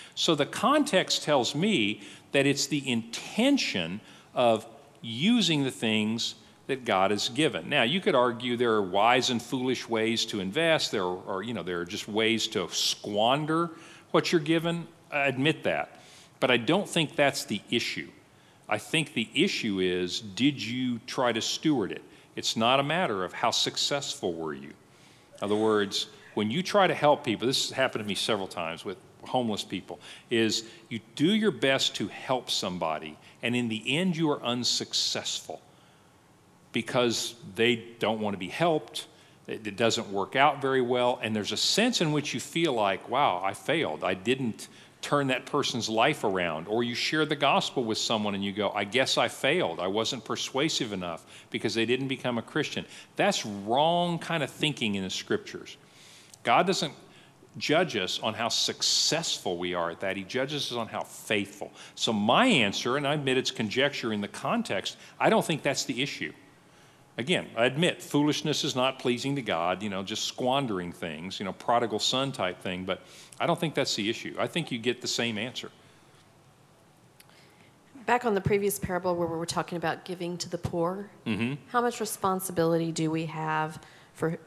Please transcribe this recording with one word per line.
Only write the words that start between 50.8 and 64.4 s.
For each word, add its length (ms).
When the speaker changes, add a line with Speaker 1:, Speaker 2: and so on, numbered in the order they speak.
Speaker 1:
enough 300
because 240
they 100
didn't 220
become 320
a 40
Christian." 420
That's 280
wrong 720
kind 240
of 80
thinking 460
in 80
the 80
scriptures. 640
God 220
doesn't 280
judge 400
us 240
on 120
how 140
successful 1120
we 160
are 160
at 100
that. 160
He 80
judges 480
us 60
on 100
how 160
faithful. 640
So 180
my 320
answer, 500
and 100
I 80
admit 220
it's 160
conjecture 600
in 80
the 80
context, 640